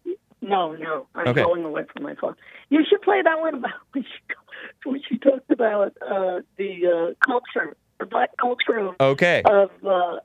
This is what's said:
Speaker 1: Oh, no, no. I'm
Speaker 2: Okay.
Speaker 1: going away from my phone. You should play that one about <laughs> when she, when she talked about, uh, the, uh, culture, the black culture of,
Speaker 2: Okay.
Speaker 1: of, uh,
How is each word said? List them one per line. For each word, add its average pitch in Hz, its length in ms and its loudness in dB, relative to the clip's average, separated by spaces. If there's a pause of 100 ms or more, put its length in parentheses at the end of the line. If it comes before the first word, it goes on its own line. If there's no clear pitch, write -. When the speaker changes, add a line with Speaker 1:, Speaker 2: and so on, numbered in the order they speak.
Speaker 1:
Oh, 349 60 -6 (300)
no, 190 320 0
no. 156 400 -6
I'm 147 140 -2
Speaker 2:
Okay. 123 140 2
Speaker 1:
going 170 220 2
away 156 200 -6 (100)
from 143 80 -12
my 143 140 -8
phone. - 180 -6 (340)
You 302 180 6
should 403 140 4
play 392 220 2
that 320 180 4
one 320 140 -2
about 240 180 -6 (100)
<laughs> - 100 -20
when 277 120 -4
she, - 300 -14 (540)
when 269 200 -4
she 247 80 -2
talked 269 340 -8
about, 208 520 0
uh, 185 380 -4 (180)
the, 175 580 -2
uh, - 100 2
culture, - 480 -4 (240)
the - 60 -6
black - 340 -2
culture 247 400 -2
of, 185 220 -4
Speaker 2:
Okay. 139 460 4
Speaker 1:
of, 190 240 6 (120)
uh, 180 420 0